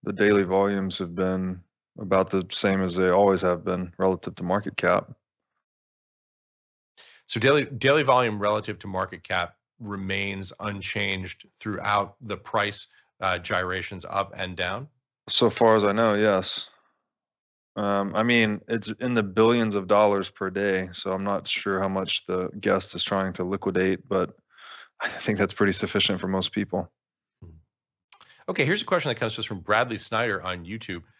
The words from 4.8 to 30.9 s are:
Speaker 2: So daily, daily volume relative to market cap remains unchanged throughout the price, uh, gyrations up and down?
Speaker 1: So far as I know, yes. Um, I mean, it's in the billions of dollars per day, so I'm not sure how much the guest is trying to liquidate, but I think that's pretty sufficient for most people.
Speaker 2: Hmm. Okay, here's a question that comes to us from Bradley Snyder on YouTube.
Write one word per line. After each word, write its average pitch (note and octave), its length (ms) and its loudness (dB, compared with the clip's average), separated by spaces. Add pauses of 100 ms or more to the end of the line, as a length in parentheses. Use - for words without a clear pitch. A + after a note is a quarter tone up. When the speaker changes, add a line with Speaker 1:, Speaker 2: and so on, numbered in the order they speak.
Speaker 2:
So - 120 -6
daily, C3+ 260 4
daily C#3 380 2
volume B2 380 4
relative G#2 400 0
to - 60 -14
market F#2 360 -6
cap F2 340 -4 (240)
remains G2 800 -6
unchanged G2 840 -6 (140)
throughout G2+ 600 -2
the G2+ 160 -8
price, G#2 500 -2 (340)
uh, F#2 180 0
gyrations F#2 680 -4
up G2 280 -2
and F#2 200 -8
down? F#2+ 320 -6 (400)
Speaker 1:
So A#2 220 4
far A2 240 6
as G#2 100 4
I G2+ 80 4
know, A2 220 2
yes. G2+ 540 0 (1080)
Um, G2+ 380 0
I G#2+ 80 2
mean, A2+ 460 2
it's G#2+ 200 -4 (120)
in B2 140 -2
the A2+ 80 2
billions A2 520 4
of G2 120 -2
dollars G2+ 440 4
per F#2+ 200 -6
day, F#2+ 420 0
so F#2+ 200 -6
I'm F#2+ 120 -4
not G2 220 -4
sure F#2+ 340 -2
how F#2+ 80 -2
much F#2+ 380 -4
the F#2 220 -2 (120)
guest F#2+ 340 0
is F2 80 -4
trying F#2+ 320 -2
to F2+ 100 -4
liquidate, F#2+ 640 -2
but F#2 280 -2 (640)
I - 80 -4
think - 300 -4
that's G2 140 0
pretty G2 200 2
sufficient F#2+ 480 0
for F#2+ 80 -4
most F#2+ 240 -2
people. F#2+ 380 -4 (520)
Speaker 2:
Hmm. F2+ 80 -18 (1000)
Okay, - 160 2
here's F#3 180 2
a - 40 -8
question D#3+ 240 0
that A#2 60 -2
comes A2+ 180 -4
to - 60 -8
us - 60 -4
from G2 140 -8
Bradley A2 380 2
Snyder A2 440 -2
on F2+ 220 -8
YouTube. F#2+ 380 -10 (180)